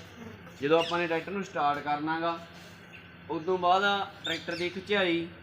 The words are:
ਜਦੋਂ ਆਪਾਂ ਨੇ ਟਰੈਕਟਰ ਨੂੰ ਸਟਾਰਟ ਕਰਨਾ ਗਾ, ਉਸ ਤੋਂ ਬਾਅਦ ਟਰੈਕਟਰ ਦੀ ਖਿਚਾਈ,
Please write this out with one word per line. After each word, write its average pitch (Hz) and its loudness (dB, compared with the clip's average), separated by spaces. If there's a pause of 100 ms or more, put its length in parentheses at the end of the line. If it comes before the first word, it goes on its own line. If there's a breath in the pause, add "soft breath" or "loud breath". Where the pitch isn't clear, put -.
(600)
ਜਦੋਂ 151 6
ਆਪਾਂ 170 2
ਨੇ 175 2
ਟਰੈਕਟਰ 165 -2
ਨੂੰ 196 -4
ਸਟਾਰਟ 143 0
ਕਰਨਾ 147 -2
ਗਾ, 170 0 (920)
ਉਸ 156 -4
ਤੋਂ 185 2
ਬਾਅਦ 180 6 (420)
ਟਰੈਕਟਰ 165 -4
ਦੀ 175 -2
ਖਿਚਾਈ, 180 2 (160)